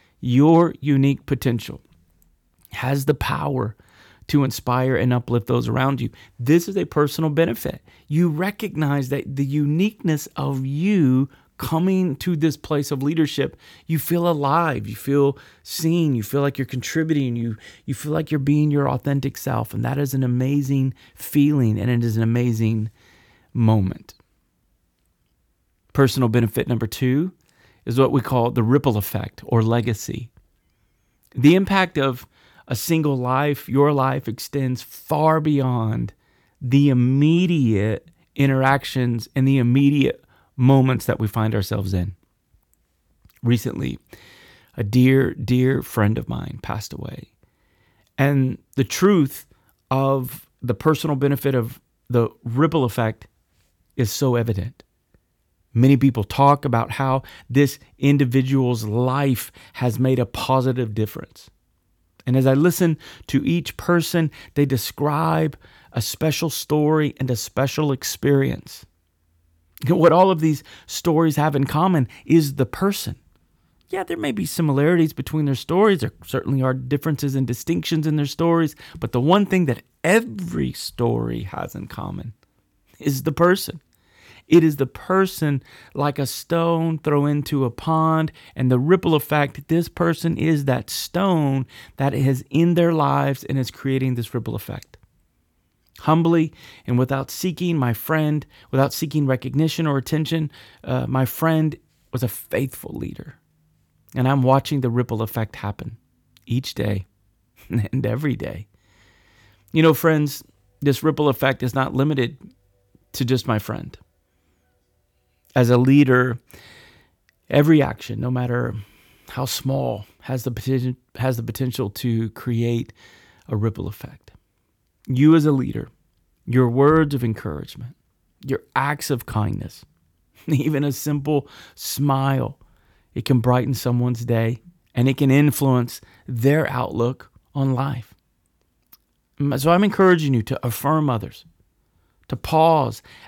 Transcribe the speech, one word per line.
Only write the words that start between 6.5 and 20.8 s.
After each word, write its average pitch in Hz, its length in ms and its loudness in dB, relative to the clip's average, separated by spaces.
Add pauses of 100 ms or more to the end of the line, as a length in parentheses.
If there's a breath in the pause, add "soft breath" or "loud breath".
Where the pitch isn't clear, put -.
is 196 100 -6
a 180 100 -2
personal 151 440 0
benefit. - 520 -2 (260 soft breath)
You 165 220 2
recognize 151 800 -2
that 139 260 -6
the 139 80 0
uniqueness 151 840 -2 (100)
of 139 280 -4
you 143 640 2 (280 soft breath)
coming 180 600 -2
to 180 180 -4
this 156 220 0
place 147 340 -4
of 135 120 -4
leadership, 151 540 -2 (300 loud breath)
you 160 120 -2
feel 170 300 0
alive, 143 600 0
you - 80 -10
feel 139 420 2 (240 loud breath)
seen, 160 520 0
you 113 80 -2
feel 139 180 -4
like 139 180 -2
you're 135 60 -2
contributing, 139 720 -2
you, 117 200 -4 (280 loud breath)
you 139 100 -6
feel 147 180 -10
like 160 180 -4
you're 151 100 0
being 147 300 2
your 143 180 0
authentic 135 480 -2
self. 117 360 -4
And 110 120 -4
that 131 140 -2
is 139 160 -4
an 131 100 0
amazing 135 680 0 (200 soft breath)